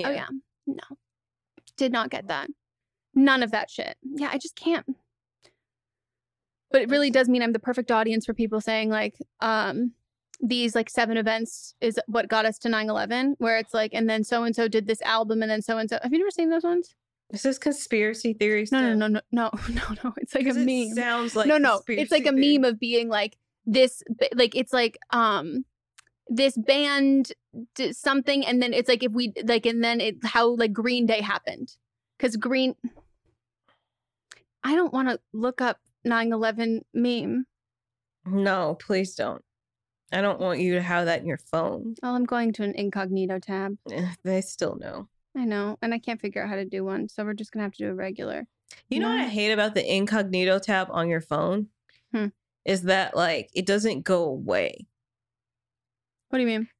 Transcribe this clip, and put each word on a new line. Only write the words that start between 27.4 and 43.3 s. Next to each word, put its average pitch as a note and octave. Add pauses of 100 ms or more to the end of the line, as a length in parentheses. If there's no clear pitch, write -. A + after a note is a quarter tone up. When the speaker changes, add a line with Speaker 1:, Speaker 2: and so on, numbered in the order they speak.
Speaker 1:
did C4
something, C#4
and B3
then A#3+
it's B3
like, B3
if A#3
we, A#3 (100)
like, A3+
and A#3
then A#3
it, G#3+ (100)
how, A#3
like, A3+
Green A#3+
Day G#3+
happened. - (420)
'Cause A3+
Green, B3+ (1900)
I C#4
don't F4
wanna B3+ (140)
look B3
up A#3+ (240)
nine A#3
eleven A3+ (100)
meme. A#3+ (800)
Speaker 2:
No, F#3+
please F#3+
don't. - (680)
I F#3
don't G3+
want F3+
you F3+
to F3+
have F3
that E3
in C#3+
your D3
phone. G3+
Speaker 1:
Well, B3
I'm B3
going A#3+
to G#3+
an G3+
incognito F#3+